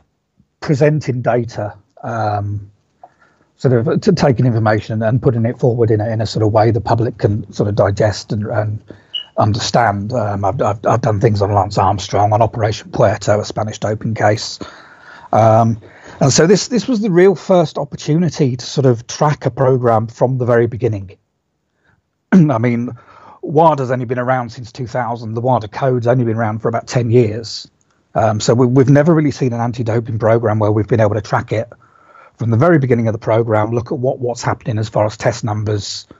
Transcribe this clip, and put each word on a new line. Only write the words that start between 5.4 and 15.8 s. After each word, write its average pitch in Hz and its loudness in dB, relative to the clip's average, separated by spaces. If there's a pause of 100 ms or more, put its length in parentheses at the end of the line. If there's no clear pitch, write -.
it 120 -4
forward 117 2
in 107 2
a, 110 -4
in 110 -4
a 113 -2
sort 135 -4
of 107 2
way 113 4
the 110 0
public 117 -2
can 104 -2
sort 104 -2
of 101 -4
digest 101 0
and, 104 -4
and 110 -4 (540)
understand. 104 0
Um, 104 -4
I've, 95 -2
I've, 107 -2
I've 117 0
done 107 -2
things 107 2
on 101 0
Lance 101 0
Armstrong, 101 0
on 113 2
Operation 110 -4
Puerto, 104 0
a 107 -6
Spanish 107 -8
doping 110 -4
case. - -2 (720)
Um, 113 4 (400)